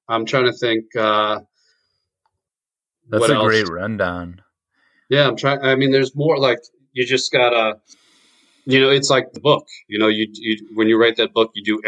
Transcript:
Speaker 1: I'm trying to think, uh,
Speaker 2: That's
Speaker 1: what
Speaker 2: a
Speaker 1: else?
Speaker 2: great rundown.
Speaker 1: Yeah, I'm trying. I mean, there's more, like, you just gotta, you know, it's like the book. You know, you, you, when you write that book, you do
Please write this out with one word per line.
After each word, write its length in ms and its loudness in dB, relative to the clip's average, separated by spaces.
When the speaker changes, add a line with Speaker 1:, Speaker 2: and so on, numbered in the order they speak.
Speaker 1:
I'm 180 -4
trying 180 0
to 80 0
think, 320 -2
uh, 460 0
Speaker 2:
That's 140 0
Speaker 1:
what 80 4
Speaker 2:
a 40 2
Speaker 1:
else? 120 0
Speaker 2:
great 220 2
rundown. 760 -6
Speaker 1:
Yeah, 180 2
I'm 100 -2
trying. 260 -2
I 120 2
mean, 160 2
there's 240 0
more, 220 0
like, 220 0
you 140 -4
just 260 -2
gotta, 460 0
you 120 2
know, 120 4
it's 180 2
like 240 0
the 80 -20
book. 260 0
You 100 -6
know, 100 2
you, 240 0
you, 240 -4
when 120 0
you 140 4
write 160 2
that 160 -2
book, 220 0
you 100 -16
do 240 -2